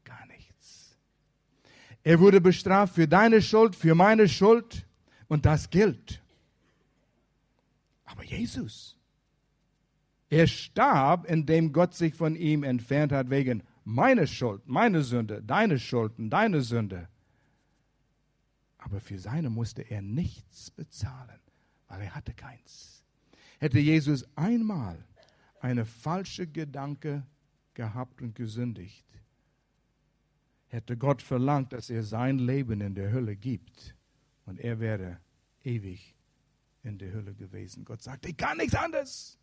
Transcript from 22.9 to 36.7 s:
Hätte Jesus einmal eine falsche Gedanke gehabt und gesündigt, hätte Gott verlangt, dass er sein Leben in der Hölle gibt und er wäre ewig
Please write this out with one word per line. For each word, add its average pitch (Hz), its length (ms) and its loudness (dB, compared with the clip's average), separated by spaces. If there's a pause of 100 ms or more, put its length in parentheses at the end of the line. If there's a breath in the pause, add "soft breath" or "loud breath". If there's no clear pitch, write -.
Hätte 147 200 0
Jesus 147 460 2 (100)
einmal 185 640 -2 (640 soft breath)
eine 120 240 -4
falsche 180 600 -10
Gedanke 143 800 -10 (500)
gehabt 117 480 -10
und 113 140 -14
gesündigt, 110 680 -10 (1600)
hätte 117 300 -10
Gott 139 240 -2
verlangt, 135 500 -2
dass 120 180 -14
er 113 140 -6
sein 120 360 -4
Leben 123 420 -4
in 98 120 -6
der 98 180 -6
Hölle 110 260 -4
gibt - 580 -12 (500)
und 95 140 -16
er 117 220 -8
wäre 95 380 -8 (440)
ewig 101 520 -10 (680)